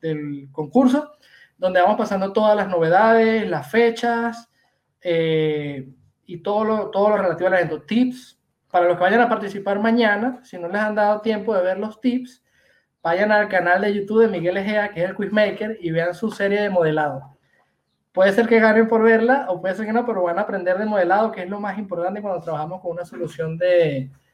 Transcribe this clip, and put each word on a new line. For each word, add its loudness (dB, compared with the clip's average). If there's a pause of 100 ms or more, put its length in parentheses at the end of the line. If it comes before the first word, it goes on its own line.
del -8
concurso, 0 (440)
donde 0
vamos 4
pasando -4
todas 4
las -2
novedades, 4
las -6
fechas, -2 (500)
eh, -2 (360)
y -6
todo -2
lo, -2
todo 2
lo 2
relativo 0
al 2
evento, 0
tips. -2 (280)
Para 2
los 2
que 0
vayan 4
a 4
participar -4
mañana, 0
si -18
no -10
les -4
han -2
dado 2
tiempo -2
de 0
ver -2
los -10
tips, -4 (640)
vayan 0
al 4
canal 2
de 0
YouTube 2
de 6
Miguel -2
Egea, -2
que -4
es -4
el -12
Quizmaker, -2
y -4
vean -2
su -6
serie 0
de -2
modelado. -2 (760)
Puede 4
ser 2
que 6
ganen 4
por 2
verla, 4
o -6
puede -4
ser -8
que -6
no, 0
pero -2
van -2
a 0
aprender -2
de -4
modelado, 2
que -10
es -10
lo -8
más -8
importante -6
cuando -6
trabajamos -8
con -8
una -10
solución -8
de, 2 (240)